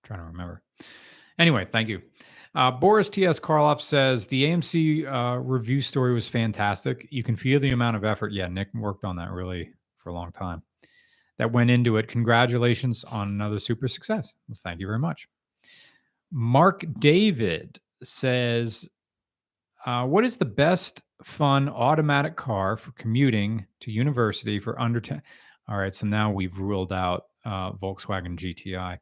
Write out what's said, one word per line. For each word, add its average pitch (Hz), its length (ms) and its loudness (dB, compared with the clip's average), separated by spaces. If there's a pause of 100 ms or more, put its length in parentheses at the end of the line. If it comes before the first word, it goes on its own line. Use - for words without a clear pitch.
Trying 98 160 -14
to 82 60 -14
remember. 87 360 -12 (760)
Anyway, 147 320 4
thank 113 160 0
you. 101 140 -6 (520)
Uh, 131 160 4
Boris 190 400 4
T 190 160 0
S 165 140 2
Karloff 151 400 4
says, 131 480 2
"The 135 180 2
A 156 40 2
M 170 120 2
C, 156 440 0
uh, 123 300 -2
review 127 440 -2
story 127 340 0
was 113 140 -2
fantastic. 107 840 -2
You 127 120 -6
can 117 140 -2
feel 131 240 2
the 135 100 2
amount 120 240 0
of 101 80 -4
effort." 104 300 -2
Yeah, 92 160 -4
Nick 95 240 -6
worked 104 320 -6
on 90 100 -4
that 87 160 -8
really 90 400 -8 (280)
for 90 100 -14
a 87 40 -10
long 87 200 -10
time. 87 280 -8 (760)
"That 117 140 0
went 120 200 4
into 120 260 4
it. 113 120 0
Congratulations 120 960 2
on 101 240 -6
another 104 280 -2
super 120 300 -4
success." - 480 -6 (140)
Well, 113 120 -14
thank 87 200 -8
you 95 40 -6
very 107 140 -2
much. 156 300 -6 (1000)
Mark 139 540 2 (160)
David 143 800 4 (240)
says, 120 840 -2 (960)
uh, 123 200 -2
"What 190 200 2
is 240 120 -2
the 170 80 0
best 147 580 0 (200)
fun 139 460 2
automatic 143 680 2
car 101 420 -2
for - 160 -18
commuting 113 720 0 (140)
to 113 120 -12
university 110 680 0
for 113 200 -8
under 117 200 0
ten?" 147 220 -8 (460)
All 101 100 -4
right, 98 180 -2
so - 100 -6
now 107 260 2
we've 92 280 -4
ruled 95 320 -2
out, 92 360 -2 (180)
uh, 95 260 -6
Volkswagen 95 640 -8
G 87 180 -8
T 92 220 -10
I 90 260 -8